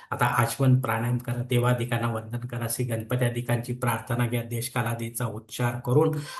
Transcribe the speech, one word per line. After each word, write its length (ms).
आता 160
आचमन 540
प्राणायाम 380
करा, 240
देवादिकांना 640
वंदन 300
करा, 320
श्री 140
गणपत्यादिकांची 920
प्रार्थना 520
घ्या, 160
देशकालादीचा 840
उच्चार 520
करून 380